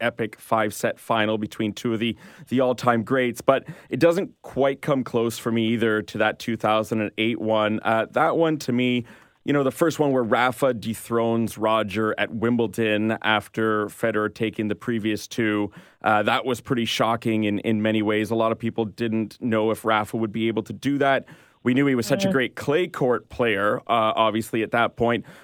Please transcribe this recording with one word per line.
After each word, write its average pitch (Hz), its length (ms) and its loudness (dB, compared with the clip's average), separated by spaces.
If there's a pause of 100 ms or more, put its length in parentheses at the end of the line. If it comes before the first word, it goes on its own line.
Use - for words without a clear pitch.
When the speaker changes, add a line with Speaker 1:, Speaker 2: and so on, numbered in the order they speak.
Speaker 1:
epic 117 400 -4
five-set 110 580 0
final 110 380 0
between 107 340 -4
two 117 220 -4
of 107 60 -2
the, 117 180 -2 (320)
the 127 100 2
all-time 123 440 2
greats. 123 360 0
But 135 240 2 (260)
it 131 120 -2
doesn't 175 400 2
quite 135 400 -2
come 131 240 0
close 117 320 -2
for 117 160 -4
me 113 160 0
either 110 320 0
to 104 160 -10
that 107 200 0
two 113 200 -4
thousand 110 420 0
and 104 180 -2
eight 113 220 -2
one. 107 420 0
Uh, 110 300 0
that 139 240 0
one, 160 220 2
to 131 160 -4
me, 123 320 0 (400)
you 143 80 0
know, 143 100 2
the 131 80 2
first 160 280 0
one 143 120 2
where 127 120 2
Rafa 123 500 2
dethrones 113 840 -2
Roger 110 600 0
at 104 160 -4
Wimbledon 110 880 0
after 107 640 0
Federer 107 480 -2
taking 107 340 -4
the 104 80 -2
previous 107 520 -4
two, 104 440 -2 (320)
uh, 107 200 4
that 117 220 0
was 123 160 -2
pretty 117 240 -2
shocking 113 580 0
in, 104 160 0
in 110 220 0
many 110 200 2
ways. 107 300 0
A 117 40 0
lot 113 160 2
of 113 60 -2
people 113 280 -4
didn't 110 540 -4
know 110 300 0
if 107 160 -4
Rafa 107 320 0
would 110 160 -4
be 113 140 -2
able 110 160 -2
to - 100 -12
do 139 240 -2
that. 139 280 2 (360)
We 123 140 2
knew 139 120 4
he 135 80 2
was 120 100 0
such 143 200 0
a - 20 2
Speaker 2:
Mm. 190 40 2
Speaker 1:
great 127 240 0
clay 160 320 0
court 123 420 -2
player, 107 520 0
uh, 110 340 2
obviously, 110 460 0
at 104 100 -2
that 117 240 2
point, 117 300 0 (180)